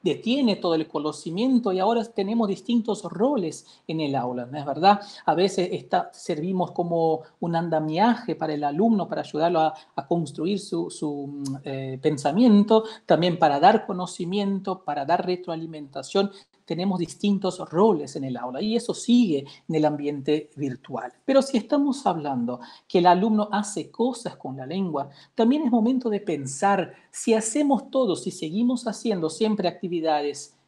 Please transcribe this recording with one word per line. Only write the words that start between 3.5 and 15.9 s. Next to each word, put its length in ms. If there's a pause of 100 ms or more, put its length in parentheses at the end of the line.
en 140
el 160
aula, 300
¿no 120
es 60
verdad? 360 (240)
A 100
veces 380
está, 400
servimos 600
como 480 (200)
un 140
andamiaje 800
para 200
el 100
alumno, 440
para 140
ayudarlo 380
a, 140 (200)
a 120
construir 520
su, 320
su, 380
mm, 360
eh, 380
pensamiento, 840 (220)
también 320
para 220
dar 260
conocimiento, 960
para 200
dar 200
retroalimentación. 1080 (320)